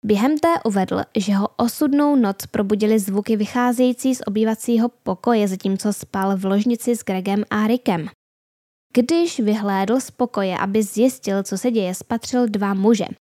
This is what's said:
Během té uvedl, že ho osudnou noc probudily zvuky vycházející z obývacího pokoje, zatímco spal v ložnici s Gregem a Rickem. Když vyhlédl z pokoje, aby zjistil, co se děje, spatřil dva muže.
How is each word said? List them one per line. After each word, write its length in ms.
Během 320
té 160
uvedl, 360
že 160
ho 140
osudnou 580
noc 300
probudily 540
zvuky 360
vycházející 800
z 120
obývacího 640
pokoje, 440
zatímco 460
spal 440
v 80
ložnici 500
s 80
Gregem 460
a 180
Rickem. 420
Když 460
vyhlédl 600
z 120
pokoje, 460
aby 260
zjistil, 600
co 140
se 140
děje, 240
spatřil 520
dva 260
muže. 320